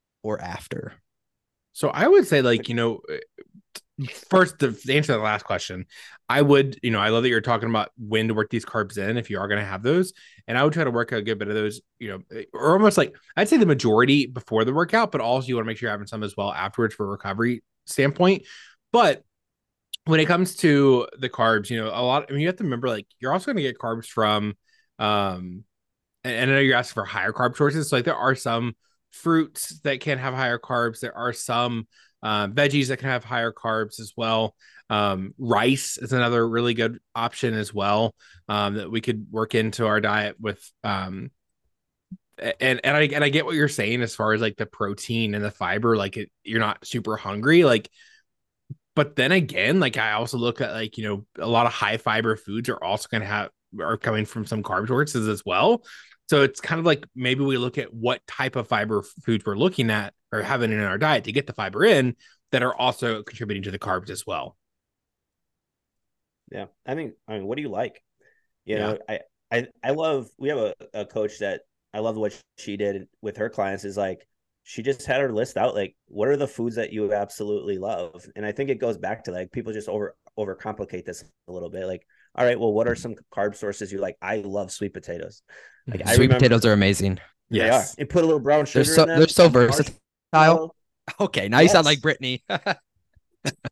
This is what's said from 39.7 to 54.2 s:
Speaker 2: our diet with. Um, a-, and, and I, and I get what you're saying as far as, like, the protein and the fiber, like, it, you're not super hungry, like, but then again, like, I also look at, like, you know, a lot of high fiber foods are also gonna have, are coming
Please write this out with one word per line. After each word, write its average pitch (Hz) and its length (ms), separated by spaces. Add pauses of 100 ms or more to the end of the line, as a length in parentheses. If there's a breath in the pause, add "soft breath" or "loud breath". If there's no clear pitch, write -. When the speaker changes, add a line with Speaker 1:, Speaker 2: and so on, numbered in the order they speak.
Speaker 2:
our 107 160
diet 104 380
with. 104 200 (240)
Um, 95 480 (1080)
a-, - 220
and, 131 220
and 143 140
I, 151 60
and 147 200
I 143 60
get 151 160
what 170 100
you're 147 140
saying 120 320
as 113 140
far 110 180
as, 107 80
like, 110 160
the 110 80
protein 104 720
and 104 100
the 104 60
fiber, 107 440
like, 98 220
it, 104 140 (120)
you're 113 160
not 107 260
super 110 300
hungry, 117 480
like, 117 260 (1080 soft breath)
but 147 200
then 135 160
again, 160 480
like, 131 180
I 110 160
also 120 240
look 120 240
at, 117 100
like, 110 260
you 110 60
know, 104 220 (140)
a 110 80
lot 117 200
of 110 60
high 110 240
fiber 110 380
foods 113 340
are 107 140
also 98 280
gonna 104 140
have, 104 240 (300)
are 95 180
coming 107 280